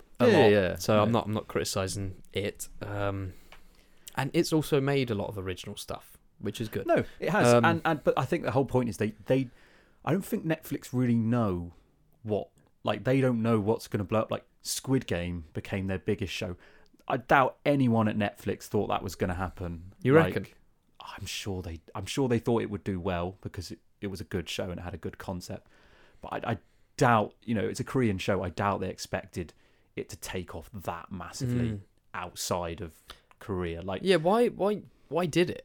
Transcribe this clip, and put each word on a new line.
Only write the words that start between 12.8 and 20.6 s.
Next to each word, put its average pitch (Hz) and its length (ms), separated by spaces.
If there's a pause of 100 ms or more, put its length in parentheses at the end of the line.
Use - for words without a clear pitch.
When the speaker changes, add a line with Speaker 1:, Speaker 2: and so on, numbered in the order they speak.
Speaker 2:
like, 110 220
they 135 160
don't 123 220
know 113 180
what's 104 280
gonna 104 160
blow 107 160
up. - 100
Like, 110 140 (180)
Squid - 440
Game 87 460
became 98 340
their 95 120
biggest 98 340
show. 92 240 (500)
I 139 120
doubt 131 460
anyone 120 440
at 104 80
Netflix 101 480
thought 101 240
that 98 140
was 95 120
gonna 95 200
happen. 87 580 (100)
Speaker 1:
You 127 120
Speaker 2:
Like, 160 200
Speaker 1:
reckon? 98 120 (540)